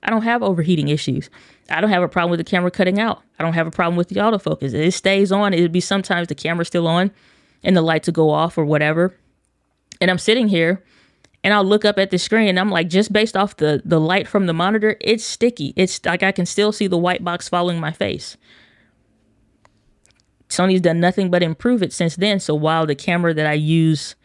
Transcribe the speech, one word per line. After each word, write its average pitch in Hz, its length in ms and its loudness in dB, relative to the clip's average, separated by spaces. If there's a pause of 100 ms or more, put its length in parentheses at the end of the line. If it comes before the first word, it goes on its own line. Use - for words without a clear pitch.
I - 60 -4
don't 220 120 0
have 233 220 0
overheating 165 460 0
issues. 139 400 -4 (400)
I 160 120 -4
don't 214 80 2
have 180 140 2
a 170 60 0
problem 175 200 -2
with 170 100 -2
the 165 40 -4
camera 180 260 -2
cutting 185 300 0
out. 220 240 -4 (160)
I 156 40 -6
don't 165 100 -2
have 165 120 0
a 165 60 -8
problem 175 240 -2
with 175 140 0
the 185 60 -8
autofocus. 196 580 -2
It 160 180 0
stays 196 400 0
on. 202 220 0
It'd 170 180 2
be 180 80 0
sometimes 180 480 -2
the 151 80 -8
camera's 170 320 -4
still 170 200 -2
on 180 220 2 (540)
and 185 120 4
the 175 60 4
lights 160 260 0
will 170 60 0
go 156 160 2
off 156 280 0
or 160 80 2
whatever. 156 500 0 (840)
And 185 100 2
I'm 180 60 2
sitting 220 320 2
here 175 340 0 (600)
and 196 100 2
I'll 208 100 2
look 208 220 4
up 208 120 0
at 190 140 0
the 180 80 0
screen 220 300 2
and 180 100 2
I'm 208 100 2
like, 175 200 2
just 202 240 2
based 214 240 2
off 202 200 -2
the, 151 280 2
the 160 140 2
light 170 280 0
from 196 180 0
the 170 80 0
monitor, 208 460 0
it's 220 240 0
sticky. - 520 -2
It's - 300 0
like, 180 160 -2
I 190 120 2
can 175 120 -2
still 208 260 0
see 208 160 -2
the 185 100 0
white 180 260 0
box 175 240 -6
following 175 320 -2
my 160 120 -4
face. - 460 -8 (2000)
Sony's 185 320 2
done 170 180 2
nothing 180 320 0
but 180 100 2
improve 196 400 0
it 165 120 -4
since 165 240 -4
then. 196 220 0
So 156 140 -4
while 156 320 0
the 151 80 -2
camera 170 400 -2
that 156 140 -2
I 151 60 0
use 156 720 0